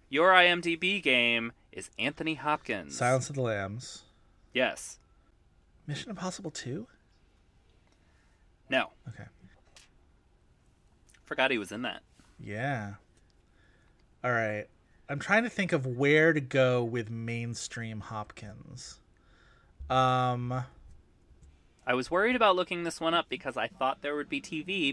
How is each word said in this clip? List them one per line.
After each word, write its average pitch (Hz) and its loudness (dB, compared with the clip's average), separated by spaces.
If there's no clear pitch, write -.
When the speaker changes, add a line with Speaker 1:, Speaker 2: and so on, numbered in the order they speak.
Speaker 1:
your 165 6
I 180 8
M 175 2
D 170 -2
B 185 0
game 117 2
is - -14
Anthony 147 -4
Hopkins. 120 -4
Speaker 2:
Silence 127 2
of 139 -8
the 131 -2
Lambs. 107 -6
Speaker 1:
Yes. - -2
Speaker 2:
Mission 143 -10
Impossible 185 -8
Two? 156 -8
Speaker 1:
No. 131 2
Speaker 2:
Okay. 110 -14
Speaker 1:
Forgot 131 2
he 123 2
was 98 -6
in 113 -6
that. 113 -6
Speaker 2:
Yeah. 110 -6
All 123 2
right. 107 0
I'm 143 -4
trying 208 2
to 233 -4
think 185 -4
of 135 2
where 143 6
to 151 0
go 127 4
with 117 -4
mainstream 117 -6
Hopkins. - -12
Um, 127 2
Speaker 1:
I 123 2
was 127 -2
worried 214 2
about 208 6
looking 175 -2
this 165 -6
one 165 0
up 170 2
because 131 -6
I 113 -2
thought - -2
there 143 -4
would 147 -6
be 139 -4
T 151 -8
V, 165 -2